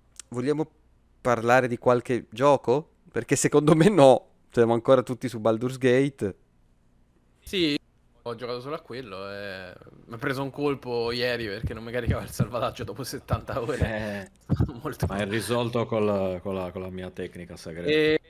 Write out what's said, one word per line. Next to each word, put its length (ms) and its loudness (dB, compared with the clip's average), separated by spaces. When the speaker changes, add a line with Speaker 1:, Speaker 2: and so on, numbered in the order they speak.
Speaker 1:
Vogliamo 400 -4
parlare 480 4
di 100 -4
qualche 520 2
gioco? 680 2
Perché 260 -2
secondo 380 4
me 140 6
no, 380 8
siamo 240 4
ancora 280 4
tutti 260 -6
su 120 -8
Baldur's 380 0
Gate. 580 0
Speaker 2:
Sì, 360 -2
ho 120 -8
giocato 260 -8
solo 140 -10
a 60 -10
quello 500 -12
e 420 -12
mi 80 -16
ha 40 -12
preso 240 -4
un 80 -6
colpo 640 -4
ieri 340 -2
perché 280 -6
non 100 -12
mi 80 -10
caricava 300 -2
il 80 -12
salvataggio 540 -4
dopo 200 -10
settanta 560 -6
ore. 260 -2
Speaker 3:
Eh, 440 -6
Speaker 2:
<laughs> 340 -2
Molto 240 -6
Speaker 3:
ma 120 -4
è 80 -2
risolto 600 -2
con 200 0
la, 340 0
con 140 -6
la, 180 -6
con 100 -8
la 80 -10
mia 200 -10
tecnica 460 -12
segreta. 540 -2
Speaker 2:
Eh, 200 0